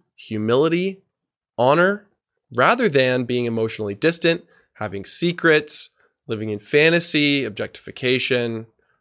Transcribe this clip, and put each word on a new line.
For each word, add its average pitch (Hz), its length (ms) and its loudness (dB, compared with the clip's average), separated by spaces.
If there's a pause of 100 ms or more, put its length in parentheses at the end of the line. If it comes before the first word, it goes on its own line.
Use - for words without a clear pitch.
(140)
humility, 160 880 0 (560)
honor, 175 480 2 (480)
rather 202 340 2
than 127 360 2
being 120 220 -2
emotionally 110 480 -4
distant, 165 500 0 (300)
having 98 300 -8
secrets, 170 840 0 (400)
living 110 200 -4
in 104 100 -6
fantasy, 147 840 2
objectification, 117 1200 -4 (340)